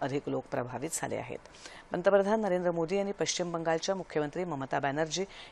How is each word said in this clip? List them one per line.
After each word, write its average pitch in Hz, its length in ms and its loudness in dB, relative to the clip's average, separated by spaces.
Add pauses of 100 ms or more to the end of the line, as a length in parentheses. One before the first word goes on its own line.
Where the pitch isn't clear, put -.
अधिक 139 260 -2
लोक 135 240 -2
प्रभावित 123 420 -4
झाले - 240 -4
आहेत. 123 220 -6 (540)
पंतप्रधान 196 480 6
नरेंद्र 180 300 2
मोदी 170 260 0
यांनी 202 160 0
पश्चिम 175 400 -2
बंगालच्या 165 420 0
मुख्यमंत्री 160 500 -2
ममता 143 340 -2
बॅनर्जी 151 460 0 (280)